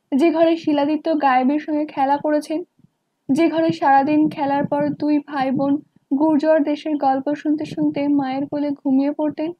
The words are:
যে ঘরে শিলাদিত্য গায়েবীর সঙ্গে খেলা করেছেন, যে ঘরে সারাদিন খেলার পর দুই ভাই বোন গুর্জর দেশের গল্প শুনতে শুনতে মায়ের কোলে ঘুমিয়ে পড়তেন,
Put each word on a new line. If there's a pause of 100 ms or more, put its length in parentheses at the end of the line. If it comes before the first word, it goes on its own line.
(160)
যে
ঘরে
শিলাদিত্য
গায়েবীর
সঙ্গে
খেলা
করেছেন, (680)
যে
ঘরে
সারাদিন
খেলার
পর
দুই
ভাই
বোন (420)
গুর্জর
দেশের
গল্প
শুনতে
শুনতে
মায়ের
কোলে
ঘুমিয়ে
পড়তেন,